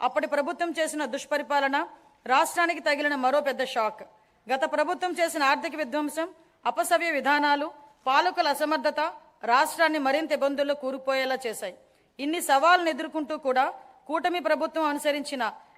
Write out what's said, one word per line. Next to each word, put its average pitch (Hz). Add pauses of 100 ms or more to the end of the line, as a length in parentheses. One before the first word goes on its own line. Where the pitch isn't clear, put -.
అప్పటి 269
ప్రభుత్వం 311
చేసిన 302
దుష్పరిపాలన 277 (380)
రాష్ట్రానికి 330
తగిలిన 294
మరో 262
పెద్ద 262
షాక్. 214 (500)
గత 269 (100)
ప్రభుత్వం 349
చేసిన 320
ఆర్థిక 277
విధ్వంసం, 302 (360)
అపసవ్య 330
విధానాలు, 285 (360)
పాలకుల 339
అసమర్థత 302 (440)
రాష్ట్రాన్ని 302
మరింత 285
ఇబ్బందుల్లో 277
కూరుకుపోయేలా 262 (100)
చేశాయి. 202 (460)
ఇన్ని 302
సవాళ్లను 330
ఎదుర్కొంటూ 311
కూడా 262 (340)
కూటమి 330
ప్రభుత్వం 311
అనుసరించిన 285 (260)